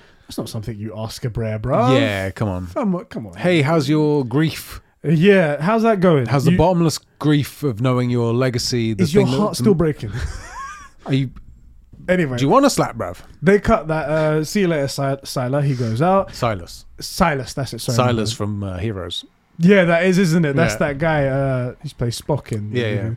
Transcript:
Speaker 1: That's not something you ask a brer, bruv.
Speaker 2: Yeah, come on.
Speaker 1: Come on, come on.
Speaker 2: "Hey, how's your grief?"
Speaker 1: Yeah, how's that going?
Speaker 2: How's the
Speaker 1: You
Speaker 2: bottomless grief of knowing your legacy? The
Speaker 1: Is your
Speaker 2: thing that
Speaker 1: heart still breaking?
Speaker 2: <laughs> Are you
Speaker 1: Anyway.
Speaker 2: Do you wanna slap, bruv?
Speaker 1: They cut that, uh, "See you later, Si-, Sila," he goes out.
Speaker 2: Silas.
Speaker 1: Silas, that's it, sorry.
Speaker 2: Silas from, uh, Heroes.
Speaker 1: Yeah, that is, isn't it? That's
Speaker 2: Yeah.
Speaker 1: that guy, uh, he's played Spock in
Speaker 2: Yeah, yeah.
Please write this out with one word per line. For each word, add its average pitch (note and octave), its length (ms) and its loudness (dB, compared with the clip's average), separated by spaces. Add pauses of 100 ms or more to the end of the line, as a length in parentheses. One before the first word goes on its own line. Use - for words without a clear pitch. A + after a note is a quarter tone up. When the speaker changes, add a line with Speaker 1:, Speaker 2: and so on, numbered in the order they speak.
(260)
Speaker 1:
That's - 100 -18
not A2 140 -8
something A2+ 280 -10
you G#2+ 180 -10
ask A2 280 -8
a B2+ 60 -4
brer, A2 280 -4
bruv. E3 400 2
Speaker 2:
Yeah, G2 340 0
come A2 160 -2
on. F2+ 200 -4
Speaker 1:
Come G3+ 280 -2
on, F3+ 100 -8
come A#2+ 200 -12
on. F#2+ 80 -16
Speaker 2:
"Hey, F3 280 2
how's D3 260 2
your D3+ 380 2
grief?" C#3+ 540 -4 (220)
Speaker 1:
Yeah, D#3+ 600 4
how's G#3+ 200 2
that A3 180 4
going? D#3+ 260 4
Speaker 2:
How's C3 200 2
the E3+ 60 6
Speaker 1:
You F3+ 60 4
Speaker 2:
bottomless E3+ 400 4 (200)
grief C#3+ 440 0
of A#2+ 180 -2
knowing B2 300 2
your A#2 240 0
legacy? A#2+ 600 0
The G#2+ 100 0
Speaker 1:
Is D3 100 0
your C3+ 100 6
Speaker 2:
thing B2 80 0
that C3+ 60 0
Speaker 1:
heart F#3+ 180 0
still F#3+ 180 4
breaking? D3+ 360 -2 (480)
Speaker 2:
<laughs> - 480 -16
Are - 80 -4
you C3+ 160 0 (760)
Speaker 1:
Anyway. E3+ 280 0
Speaker 2:
Do B2 80 0
you C#3 60 2
wanna C4+ 180 6
slap, A#2+ 280 -2
bruv? F#2+ 220 -6 (220)
Speaker 1:
They G3 180 6
cut F#3+ 300 0
that, D#3 220 -2
uh, D#3 340 0
"See G#3 160 -2
you F#3 80 4
later, D3 200 0
Si-, C#3 360 -4
Sila," C3+ 380 -2
he C#3 120 0
goes A#2+ 280 -2
out. F#3 320 2
Speaker 2:
Silas. G2+ 500 -6 (160)
Speaker 1:
Silas, C#3+ 540 -2
that's C3+ 180 -6
it, A2+ 80 -10
sorry. B2 160 -2
Speaker 2:
Silas A#2 360 2
from, G#2 300 -6
uh, F#2+ 160 -6
Heroes. F#2 460 -6 (340)
Speaker 1:
Yeah, F#3 260 6
that E3+ 200 2
is, F#3 140 2
isn't F3 260 2
it? C#3+ 120 0
That's D#3+ 180 2
Speaker 2:
Yeah. A2 40 -6
Speaker 1:
that C#3+ 200 -4
guy, D3+ 300 0
uh, C3 540 -2
he's C#3+ 120 -12
played A#2+ 180 -4
Spock - 400 -6
in G#2+ 200 -6
Speaker 2:
Yeah, A#2+ 160 -2
yeah. G#2 280 -4